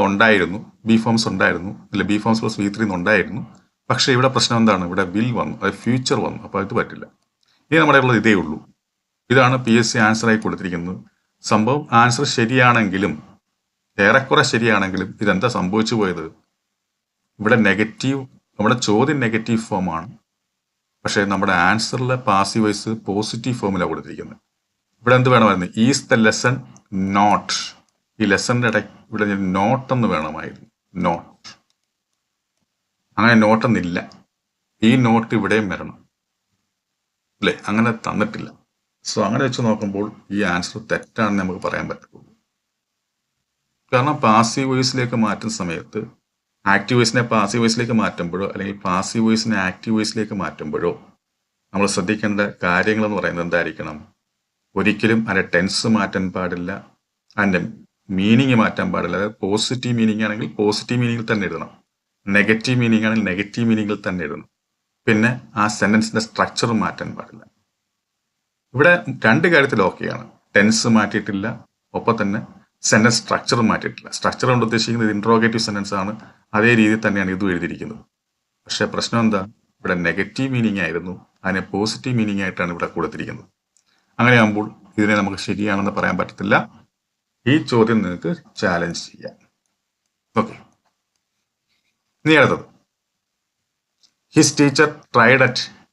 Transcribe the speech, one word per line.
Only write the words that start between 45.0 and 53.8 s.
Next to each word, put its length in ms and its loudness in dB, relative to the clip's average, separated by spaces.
മാറ്റുന്ന 360 -4
സമയത്ത് 400 -8
ആക്റ്റീവ് 240 0
വോയിസിനെ 240 2
പാസീവ് 300 0
വോയിസിലേക്ക് 400 0
മാറ്റുമ്പോഴോ 500 -4
അല്ലെങ്കിൽ 240 -8
പാസീവ് 400 -2
വോയിസിനെ 300 0
ആക്റ്റീവ് 300 -4
വോയിസിലേക്ക് 460 -4
മാറ്റുമ്പോഴോ 500 -4
നമ്മൾ 140 0
ശ്രദ്ധിക്കേണ്ട 440 -2
കാര്യങ്ങളെന്ന് 560 0
പറയുന്നത് 280 -4
എന്തായിരിക്കണം? 500 -4